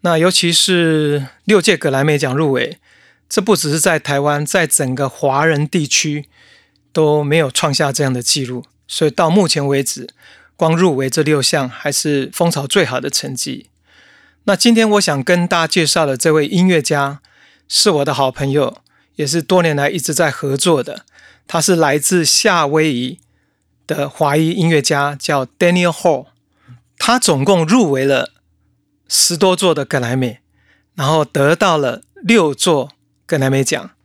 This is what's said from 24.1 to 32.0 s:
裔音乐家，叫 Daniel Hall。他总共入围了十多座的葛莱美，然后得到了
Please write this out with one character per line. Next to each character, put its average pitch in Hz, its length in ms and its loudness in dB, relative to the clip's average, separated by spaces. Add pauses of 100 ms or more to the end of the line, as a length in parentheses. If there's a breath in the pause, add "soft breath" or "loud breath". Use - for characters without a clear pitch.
裔 160 140 2
音 175 180 0
乐 156 140 2
家， 143 340 -2
叫 139 300 -4
Daniel 175 460 0
Hall。 147 340 0 (760 soft breath)
他 247 200 0
总 143 240 0
共 175 220 4
入 185 260 2
围 135 140 0
了 135 260 0 (760)
十 - 260 0
多 180 220 2
座 180 180 2
的 147 80 -4
葛 139 160 -2
莱 120 160 -2
美， 123 240 -4 (560)
然 143 100 -4
后 151 200 2
得 143 280 2
到 175 240 2
了 127 240 -2 (120)